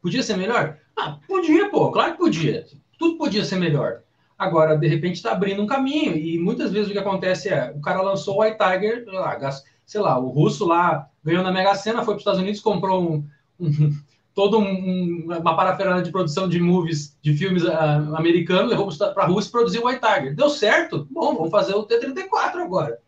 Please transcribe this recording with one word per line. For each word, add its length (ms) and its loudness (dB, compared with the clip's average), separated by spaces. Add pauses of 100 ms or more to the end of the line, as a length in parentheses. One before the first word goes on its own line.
Podia 220 -4
ser 140 -2
melhor? 420 -2 (180)
Ah, 300 -8
podia, 440 2
pô, 200 2
claro 220 0
que 60 -12
podia. 480 0 (320)
Tudo 200 0
podia 260 0
ser 120 -4
melhor. 460 0 (360)
Agora, 380 4
de 100 2
repente, 360 0
tá 100 -2
abrindo 300 0
um 40 0
caminho, 480 0
e 240 -2
muitas 320 -2
vezes 200 0
o 20 -6
que 60 -2
acontece 500 -2
é, 260 -2
o 60 -10
cara 220 -2
lançou 340 -2
o 60 2
White 160 0
Tiger, 460 0
sei 100 -16
lá, 200 -4
gas-, 300 -8 (220)
sei 120 -6
lá, 200 2
o 100 -4
russo 380 2
lá 420 2 (160)
ganhou 180 0
na 80 -2
Mega 240 2
Sena, 300 -4
foi 80 0
pros 80 -4
Estados 200 0
Unidos, 200 -4
comprou 420 0
um, 240 -2 (320)
um, 380 2 (380)
todo 240 4
um, 100 2
um, 720 -2
uma 160 2
parafernália 460 2
de 100 -6
produção 380 0
de 100 2
movies, 640 0
de 120 2
filmes, 300 0
ah, 320 2 (180)
americanos, 540 2
levou 200 0
pros, 100 -10
pra 260 0
Rússia 240 0
e 40 -18
produziu 300 0
o 60 -2
White 140 -4
Tiger. 340 0
Deu 140 4
certo? 600 0
Bom, 240 -2
vamos 160 -2
fazer 240 2
o 100 -2
T 140 0
trinta 220 -4
e 40 -8
quatro 360 -2
agora. 480 -4